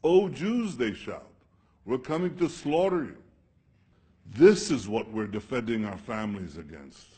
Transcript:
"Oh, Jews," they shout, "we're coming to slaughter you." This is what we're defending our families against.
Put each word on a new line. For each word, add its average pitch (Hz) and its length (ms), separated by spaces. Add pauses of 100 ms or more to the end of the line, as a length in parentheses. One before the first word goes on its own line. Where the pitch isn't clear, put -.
"Oh, 185 240
Jews," 190 480
they 117 160
shout, 87 400 (540)
"we're 120 120
coming 160 380
to 170 140
slaughter 165 540
you." 78 120 (1080)
This 175 440
is 117 160
what 107 240
we're 110 160
defending 110 600
our 98 100
families 101 640
against. 73 580